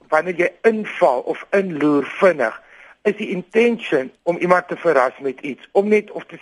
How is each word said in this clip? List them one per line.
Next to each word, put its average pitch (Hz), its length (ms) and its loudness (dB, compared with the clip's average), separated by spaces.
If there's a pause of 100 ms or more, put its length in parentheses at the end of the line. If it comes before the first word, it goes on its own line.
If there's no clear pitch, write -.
Wanneer 160 280 0
jy 175 140 0 (120)
inval 202 580 2
of - 320 -8
inloer 151 520 0
vinnig, 151 580 0 (420)
is 208 120 0
die 214 120 -8
intention 180 800 0 (120)
om 175 160 -2
iemand 175 300 0
te 170 80 -8
verras 135 440 2
met 135 200 -8
iets, - 320 -12
om 202 160 2
net 208 220 2
of - 140 -12
te - 180 -20